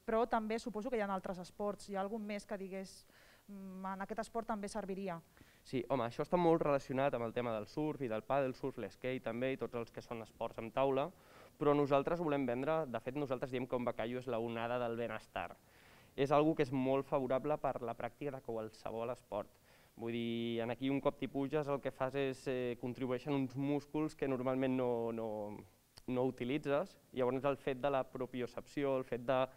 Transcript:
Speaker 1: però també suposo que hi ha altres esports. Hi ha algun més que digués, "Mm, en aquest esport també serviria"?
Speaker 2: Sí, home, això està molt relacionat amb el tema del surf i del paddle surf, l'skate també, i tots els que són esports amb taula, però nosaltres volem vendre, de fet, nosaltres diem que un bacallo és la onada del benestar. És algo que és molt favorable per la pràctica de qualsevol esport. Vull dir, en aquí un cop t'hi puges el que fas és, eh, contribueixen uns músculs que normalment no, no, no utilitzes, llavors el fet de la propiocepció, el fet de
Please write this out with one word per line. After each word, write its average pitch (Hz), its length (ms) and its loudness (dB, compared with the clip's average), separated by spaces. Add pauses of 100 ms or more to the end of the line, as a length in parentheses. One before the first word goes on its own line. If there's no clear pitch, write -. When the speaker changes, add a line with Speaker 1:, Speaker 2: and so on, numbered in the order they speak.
Speaker 1:
però 226 240 4
també 226 320 2
suposo 214 280 -4
que 240 80 2
hi 208 40 2
ha 196 80 0
altres 185 320 -2
esports. 202 480 -4
Hi 196 60 -2
ha 190 60 2
algun 208 240 -4
més 208 200 -6
que 208 120 -6
digués, 190 480 -10 (420)
"Mm, 190 460 -10
en 190 80 -6
aquest 220 180 -4
esport 220 260 -6
també 202 220 -4
serviria"? 190 520 -4 (440)
Speaker 2:
Sí, - 240 0
home, 131 160 2
això 120 180 -2
està - 140 2
molt 170 260 8
relacionat 139 520 2
amb 120 100 0
el 113 80 -2
tema 120 220 0
del 104 120 -2
surf 151 360 -2
i 123 60 -2
del 110 140 0
paddle 131 320 2
surf, 131 240 -4
l'skate 123 420 -4
també, 123 320 -2
i 139 40 -2
tots 117 180 -6
els 117 160 -6
que 117 120 -10
són 117 200 -8
esports - 360 -8
amb 113 160 -8
taula, 135 360 4 (460)
però 147 180 6
nosaltres 143 460 4
volem 143 240 2
vendre, 139 420 0
de 117 140 -4
fet, 127 140 -6
nosaltres 131 360 -2
diem 127 160 -2
que 131 100 0
un 123 80 0
bacallo 117 340 -2
és 127 80 -8
la 117 120 0
onada 117 400 -2
del 117 180 0
benestar. 110 600 -4 (600)
És 139 160 4
algo 151 220 8
que 156 100 2
és 127 80 0
molt 135 340 2
favorable 135 520 0
per 135 220 -2
la 117 160 -4
pràctica 135 360 -6
de 131 100 -10
qualsevol 113 680 -6
esport. 104 380 -6 (480)
Vull 113 160 -4
dir, 117 480 0
en 117 120 -2
aquí 135 180 -2
un 139 100 2
cop 139 160 0
t'hi 131 120 -4
puges 139 400 -2
el 139 120 0
que 131 120 -4
fas 131 240 -2
és, 135 320 -2
eh, 123 320 -2
contribueixen 123 520 -2
uns 131 240 0
músculs 147 600 0
que 147 100 0
normalment 131 500 2
no, 117 360 2
no, 107 440 -4 (520)
no 127 160 2
utilitzes, 139 720 -2 (140)
llavors 127 320 2
el 139 120 4
fet 131 240 -2
de 143 100 2
la 135 120 2
propiocepció, 127 960 -2
el 131 60 -2
fet 123 200 -4
de 131 220 4 (100)